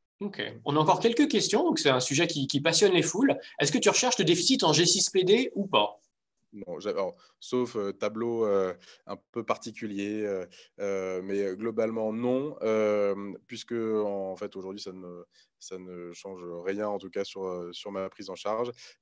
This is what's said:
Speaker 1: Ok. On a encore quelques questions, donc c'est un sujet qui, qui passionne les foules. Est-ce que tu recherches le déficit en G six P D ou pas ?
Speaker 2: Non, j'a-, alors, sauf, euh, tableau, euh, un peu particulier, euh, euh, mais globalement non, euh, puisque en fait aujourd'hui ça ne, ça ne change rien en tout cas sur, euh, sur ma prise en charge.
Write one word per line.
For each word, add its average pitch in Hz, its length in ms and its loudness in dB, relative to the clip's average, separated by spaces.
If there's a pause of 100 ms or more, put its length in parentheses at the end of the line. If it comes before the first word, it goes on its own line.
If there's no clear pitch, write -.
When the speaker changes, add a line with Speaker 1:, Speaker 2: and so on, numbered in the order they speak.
(220)
Speaker 1:
Ok. 202 200 -6 (220)
On 147 140 2
a - 20 6
encore 160 220 4
quelques 254 260 4
questions, 226 360 2
donc 330 140 2
c'est 147 120 4
un 127 100 6
sujet 143 260 2
qui, 147 220 -2
qui 139 140 0
passionne 175 320 6
les 170 100 6
foules. 254 340 2 (220)
Est-ce 147 140 2
que 262 40 6
tu 208 120 4
recherches 240 280 2
le 202 60 4
déficit 175 400 4
en 165 80 6
G 156 140 6
six - 240 2
P 185 140 2
D 220 300 4
ou 196 140 -2
pas ? - 340 2 (520)
Speaker 2:
Non, 92 260 -10
j'a-, 101 100 -6
alors, 90 260 -2 (240)
sauf, 123 360 -4
euh, 101 160 -4
tableau, 113 540 -2
euh, 98 280 2 (320)
un 101 120 -12 (140)
peu 117 120 -6
particulier, 107 800 -4
euh, 95 240 -4 (320)
euh, 95 440 -2
mais 98 320 -2
globalement 110 580 -2
non, 127 500 -2
euh, 104 680 0 (120)
puisque 117 300 -10
en 104 600 -2
fait 101 180 -10
aujourd'hui 95 260 -10
ça 101 100 -12
ne, 90 320 -14 (360)
ça - 180 -14
ne 87 360 -12
change 95 280 -14 (240)
rien 101 220 -2
en 104 100 -2
tout 90 140 -10
cas 98 140 -4
sur, 95 200 -8
euh, 90 280 -6
sur - 180 -12
ma 95 180 -4
prise 95 220 -14
en 92 40 -10
charge. 110 360 -4 (300)